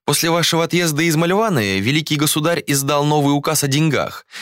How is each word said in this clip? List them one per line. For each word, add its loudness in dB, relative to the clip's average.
После 0
вашего 0
отъезда 0
из 2
Мальваны 0
великий 0
государь 0
издал 0
новый 2
указ 0
о 0
деньгах. -2